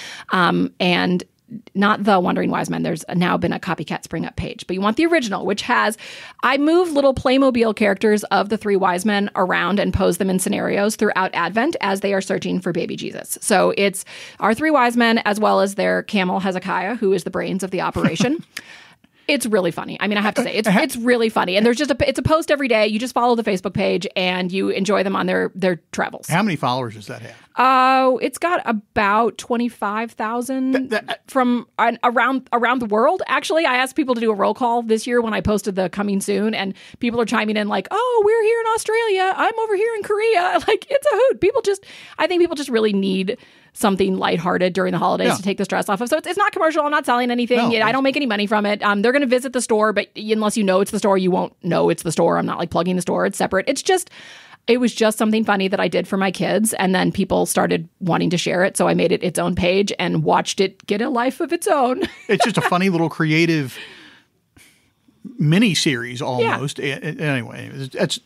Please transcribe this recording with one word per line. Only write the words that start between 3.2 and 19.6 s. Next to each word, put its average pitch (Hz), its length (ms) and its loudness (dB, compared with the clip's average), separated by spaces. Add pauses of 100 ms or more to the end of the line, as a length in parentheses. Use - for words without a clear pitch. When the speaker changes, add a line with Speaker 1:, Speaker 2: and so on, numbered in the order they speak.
Speaker 1:
been 175 160 -2
a 170 80 -4
copycat - 440 -6
spring 165 240 -8
up - 80 -14
page, - 320 -10
but 180 80 -4
you 185 60 -4
want 214 160 0
the 320 100 4
original, 254 360 0
which 202 200 -4
has, 214 340 0 (460)
I 262 140 2
move 330 340 4
little 277 240 4
Playmobil 247 600 2
characters 214 500 2
of 196 240 0
the 220 80 -2
three 202 180 0
wise 180 300 2
men 202 300 0
around 180 440 2
and 180 120 0
pose 180 280 2
them 190 100 2
in 185 80 2
scenarios 196 600 -2
throughout 190 360 0
Advent 220 480 0
as 196 200 -2
they 196 120 0
are 196 80 0
searching 185 380 -2
for 180 120 -4
baby 170 240 -4
Jesus. - 460 -10
So 180 340 2
it's 196 300 -2 (340)
our 208 140 2
three 311 180 0
wise 247 240 4
men 233 240 4
as 208 200 -2
well 202 220 4
as 196 140 -2
their 185 280 0
camel 190 360 -2
Hezekiah, 185 560 -4
who 196 180 2
is 180 100 0
the 185 80 -10
brains 175 320 -4
of 190 80 -6
the 180 100 -4
operation. 165 680 -2
<laughs> - 60 -16 (720)
It's 285 180 0
really 190 260 0